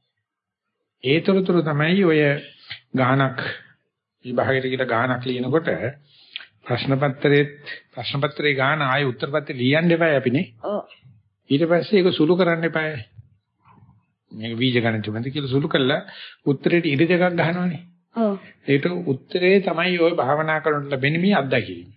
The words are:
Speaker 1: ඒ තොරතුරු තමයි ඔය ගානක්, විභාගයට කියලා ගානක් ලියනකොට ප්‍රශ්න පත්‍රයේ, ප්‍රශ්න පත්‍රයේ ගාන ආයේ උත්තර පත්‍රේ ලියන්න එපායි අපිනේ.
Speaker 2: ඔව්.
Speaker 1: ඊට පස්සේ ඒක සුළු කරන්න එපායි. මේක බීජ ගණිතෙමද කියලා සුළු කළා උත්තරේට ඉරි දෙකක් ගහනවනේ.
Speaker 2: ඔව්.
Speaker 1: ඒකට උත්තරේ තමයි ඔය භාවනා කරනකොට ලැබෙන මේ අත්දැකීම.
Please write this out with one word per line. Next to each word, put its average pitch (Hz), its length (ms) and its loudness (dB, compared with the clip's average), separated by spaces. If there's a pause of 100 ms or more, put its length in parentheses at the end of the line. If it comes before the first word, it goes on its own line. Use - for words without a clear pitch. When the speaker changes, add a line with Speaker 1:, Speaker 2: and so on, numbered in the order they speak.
(1040)
Speaker 1:
ඒ 143 160 2
තොරතුරු 180 420 2
තමයි 160 420 2
ඔය 160 160 4 (720)
ගානක්, 131 480 2 (840)
විභාගයට 127 460 0
කියලා 127 220 -2
ගානක් 123 320 -2
ලියනකොට 127 460 -2 (880)
ප්‍රශ්න 120 360 -2
පත්‍රයේ, 143 480 2 (440)
ප්‍රශ්න 127 320 -8
පත්‍රයේ 147 360 -2
ගාන 143 260 0
ආයේ 135 280 0
උත්තර 139 200 -6
පත්‍රේ 147 280 -6
ලියන්න 151 340 2
එපායි 165 240 2
අපිනේ. 131 300 0 (140)
Speaker 2:
ඔව්. 302 220 -6 (680)
Speaker 1:
ඊට 147 140 2
පස්සේ 165 340 2
ඒක 180 140 4
සුළු 156 240 2
කරන්න 170 280 0
එපායි. 156 320 -4 (1400)
මේක 113 240 -8
බීජ 123 200 2
ගණිතෙමද 110 520 -2
කියලා 139 220 -6
සුළු 143 180 0
කළා 147 320 0 (420)
උත්තරේට 165 440 0
ඉරි 147 200 2
දෙකක් 180 240 2
ගහනවනේ. 175 500 -2 (360)
Speaker 2:
ඔව්. 214 180 0 (280)
Speaker 1:
ඒකට 139 240 0 (180)
උත්තරේ 180 560 2
තමයි 175 380 0
ඔය 170 140 4
භාවනා 156 480 0
කරනකොට 147 300 -2
ලැබෙන 139 260 0
මේ 190 180 2
අත්දැකීම. 127 520 -2 (100)